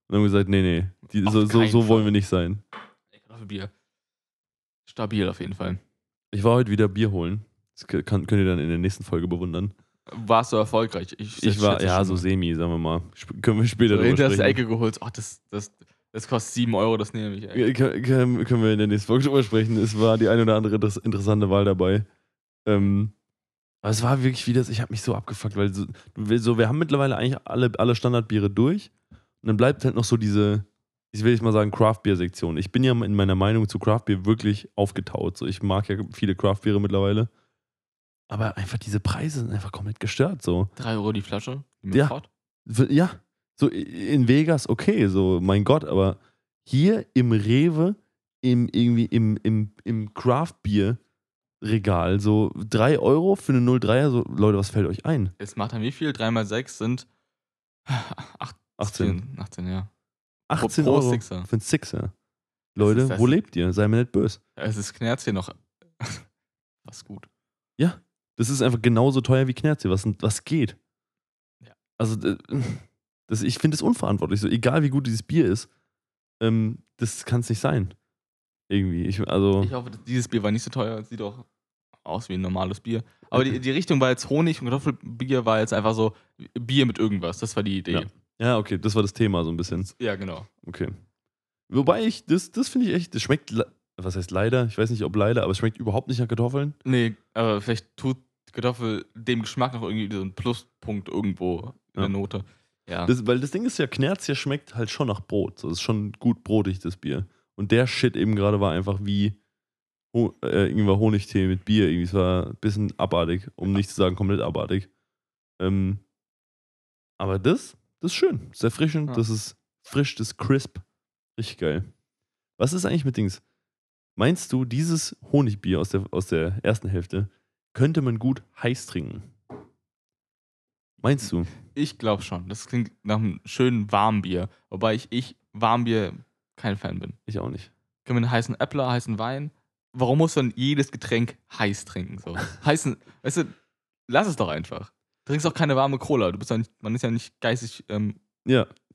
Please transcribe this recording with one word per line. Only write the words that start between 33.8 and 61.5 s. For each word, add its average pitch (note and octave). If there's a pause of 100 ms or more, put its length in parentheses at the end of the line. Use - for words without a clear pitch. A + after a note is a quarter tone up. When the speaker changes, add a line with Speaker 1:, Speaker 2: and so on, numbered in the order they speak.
Speaker 1:
wirklich G#2+
aufgetaut. F#2
So, -
ich F#2+
mag G2+
ja G2 (160)
viele F#2+
Craft-Biere G2+
mittlerweile. G2+ (960)
Aber G#2+
einfach G2
diese G#2
Preise C3+
sind A#2
einfach G2
komplett G2+
gestört, -
so. F2+ (100)
Speaker 2:
Drei A2+
Euro G#2+
die G#2+
Flasche? B2+ (200)
Mit F#2+
Speaker 1:
Ja. C#3
Speaker 2:
Ford? C3+ (340)
Speaker 1:
W-, A2+
ja. E3 (480)
So C#3+
i-, G#2 (260)
in C3+
Vegas, D3
okay, G3+
so, F#2+
mein G2
Gott, D3
aber F#2+ (500)
hier F#3+
im B2
Rewe, D3+ (460)
im, B2
irgendwie A#2
im, G#2+
im, G#2+ (100)
im G#2+
Craft-Bier-Regal, G#2
so G#2+
drei A2
Euro E3
für -
eine B2+
null B2
dreier, B2
so, A#2+
Leute, G2+
was G2
fällt G2+
euch F#2
ein? A2+
Speaker 2:
Es G2+
macht A2
dann A2+
wie A#2+
viel? D3+
Drei A2+
mal A2+
sechs G#2+
sind A#2+ (400)
<sighs> - (560)
acht-, - (220)
Speaker 1:
Achtzehn. G2
Speaker 2:
achtzehn, F2+
ja. F#2 (580)
Speaker 1:
Achtzehn D3
Speaker 2:
Pro C3
Speaker 1:
Euro C3+
Speaker 2:
Sixer. F#2
Speaker 1:
für -